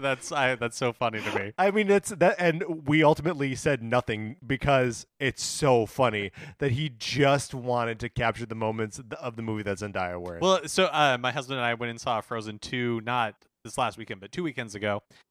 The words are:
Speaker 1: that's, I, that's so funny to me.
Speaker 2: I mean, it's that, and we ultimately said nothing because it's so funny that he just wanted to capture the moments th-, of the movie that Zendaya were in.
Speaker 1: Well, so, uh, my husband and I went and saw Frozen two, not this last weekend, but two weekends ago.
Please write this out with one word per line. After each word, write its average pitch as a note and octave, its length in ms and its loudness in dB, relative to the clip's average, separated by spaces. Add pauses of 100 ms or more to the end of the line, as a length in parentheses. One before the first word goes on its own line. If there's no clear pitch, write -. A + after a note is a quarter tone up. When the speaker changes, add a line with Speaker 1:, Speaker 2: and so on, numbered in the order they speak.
Speaker 1:
that's, C3+ 320 -2
I, C3 220 2
that's A#2 240 -4
so B2 160 2
funny A2 260 -2
to G#2 180 -4
me. G2+ 200 -6
Speaker 2:
I G3 120 4
mean, G3+ 200 2
it's G3+ 180 4
that, F#3 300 4
and E3 500 0
we D#3 160 6
ultimately C#3+ 500 2
said C3+ 280 0
nothing A2+ 640 -2
because B2+ 640 2 (140)
it's C3+ 240 -2
so B2+ 420 4
funny G#2+ 460 0 (260)
that C#3 140 0
he D3 160 -2 (100)
just C#3 560 2
wanted A#2+ 460 -2
to A#2+ 80 -6
capture A2+ 380 -2
the A2+ 80 -6
moments A2 420 -2
th-, A#2+ 240 -12
of A#2+ 160 -8
the A2+ 60 -8
movie A2 220 -4
that G2 140 -2
Zendaya F#2 420 -4
were F2 160 -10
in. - 40 -8
Speaker 1:
Well, F#3 260 4
so, F#3+ 200 2
uh, C#3+ 340 4
my B2+ 100 0
husband C3 280 -4
and B2 80 0
I A#2+ 80 2
went A#2 160 -6
and A#2 100 -10
saw A#2 220 0
Frozen G#2+ 380 -8
two, A#2+ 440 -2
not A#2+ 300 0 (280)
this - 160 -14
last A#2 200 -2
weekend, G#2+ 220 -12
but G2 120 -18
two F3+ 100 -6
weekends B2 320 -6
ago. G2+ 280 -2 (280)